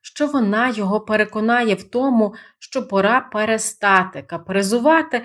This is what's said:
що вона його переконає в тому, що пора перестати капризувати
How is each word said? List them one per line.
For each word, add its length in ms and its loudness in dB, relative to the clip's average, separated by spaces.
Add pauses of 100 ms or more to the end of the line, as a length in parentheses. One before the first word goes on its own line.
що 260 -4
вона 420 0
його 320 -2
переконає 760 0
в 80 -6
тому, 500 0 (260)
що 280 -6
пора 340 2
перестати 1000 0
капризувати 1040 0